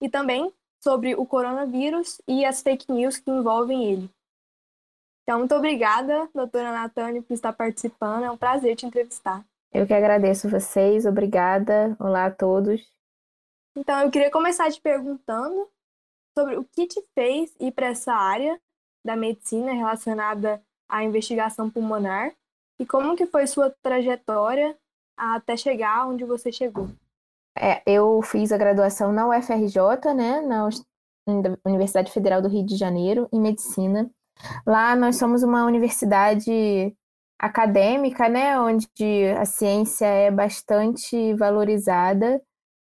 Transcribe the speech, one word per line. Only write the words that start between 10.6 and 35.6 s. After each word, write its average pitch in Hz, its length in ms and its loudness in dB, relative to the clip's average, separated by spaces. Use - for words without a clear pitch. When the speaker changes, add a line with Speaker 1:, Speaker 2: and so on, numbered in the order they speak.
Speaker 2:
Obrigada. 202 960 2
Olá 190 240 0
a 190 60 -2
todos. 196 540 0
Speaker 1:
Então, 277 240 -2
eu 277 100 2
queria 285 180 2
começar 330 400 0
te 302 120 -6
perguntando 277 880 -4
sobre 285 200 0
o 262 80 -6
que 349 200 -4
te 392 160 -8
fez 285 420 -2
ir 254 140 -4
pra 254 160 -4
essa 247 240 -6
área 233 480 0
da 226 100 -4
medicina 226 560 -4
relacionada 214 880 -4
à 214 120 -4
investigação 220 680 -4
pulmonar 214 640 -4
e 254 80 -6
como 277 300 0
que 349 100 0
foi 285 220 0
sua 277 340 0
trajetória 247 960 -2
até 233 400 -4
chegar 233 540 -2
onde 247 160 -6
você 240 260 -4
chegou. 202 380 -6
Speaker 2:
É, - 300 0
eu 208 380 4
fiz 214 280 0
a 208 60 2
graduação 202 560 2
na 226 140 2
U 240 40 2
F 247 220 0
R 214 140 0
J, 214 440 2
né, 262 300 0
na 226 240 -2
Us-, 214 180 -4
Uni-, 196 360 0
Universidade 190 480 0
Federal 190 300 2
do 196 60 0
Rio 196 180 0
de 202 100 -2
Janeiro, 190 560 0
em 226 80 0
medicina. 214 720 -2
Lá 226 300 4
nós 247 220 2
somos 240 260 2
uma 240 200 2